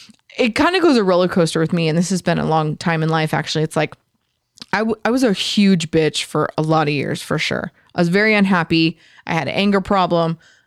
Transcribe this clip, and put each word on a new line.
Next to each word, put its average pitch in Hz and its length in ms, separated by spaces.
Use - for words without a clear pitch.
it 240 160
kinda 349 260
goes 320 160
a 214 80
roller 180 240
coaster 165 320
with 160 140
me. 165 140
And 151 100
this 170 120
has 185 120
been 165 160
a 151 80
long 156 300
time 165 260
in 160 80
life, 156 240
actually. 151 300
It's - 120
like, - 180
I, 190 60
w-, 220 260
I 220 60
was 254 140
a 220 100
huge 190 560
bitch 156 340
for - 320
a 156 60
lot 156 260
of 151 60
years, 143 280
for - 160
sure. - 320
I - 60
was 175 80
very 208 260
unhappy. 170 600
I - 80
had 151 120
an - 80
anger 196 280
problem. 170 560